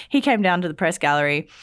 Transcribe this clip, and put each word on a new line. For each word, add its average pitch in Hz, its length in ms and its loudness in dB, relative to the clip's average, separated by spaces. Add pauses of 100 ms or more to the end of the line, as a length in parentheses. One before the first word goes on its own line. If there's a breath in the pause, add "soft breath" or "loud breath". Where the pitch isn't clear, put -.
He 277 140 0
came 233 180 2
down 180 220 2
to 175 60 -2
the 156 40 -6
press 170 240 -2
gallery 147 500 0 (160 loud breath)